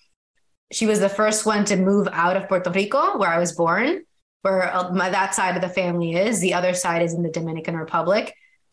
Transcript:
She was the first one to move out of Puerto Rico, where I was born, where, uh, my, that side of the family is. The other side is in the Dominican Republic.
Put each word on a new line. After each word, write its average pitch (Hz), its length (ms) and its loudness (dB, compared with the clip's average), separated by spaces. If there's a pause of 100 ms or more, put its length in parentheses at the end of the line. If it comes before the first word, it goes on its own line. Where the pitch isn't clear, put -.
(720)
She - 140 -2
was 214 140 2
the 196 100 2
first 214 360 0
one 208 200 2
to 196 120 0
move 190 340 4
out 175 240 2
of 190 140 -4
Puerto 180 200 0
Rico, 240 480 0
where 190 120 2
I 165 100 2
was 175 140 0
born, 208 500 0 (380)
where, 190 340 0
uh, 180 160 -2
my, 185 180 0
that 190 240 -2
side 185 220 0
of 175 60 -4
the 180 80 -4
family 175 460 -2
is. 202 260 0
The 175 140 0
other 180 180 2
side 170 300 0
is 165 100 0
in 170 100 -2
the 165 80 -2
Dominican 165 460 -6
Republic. 165 580 -2 (380)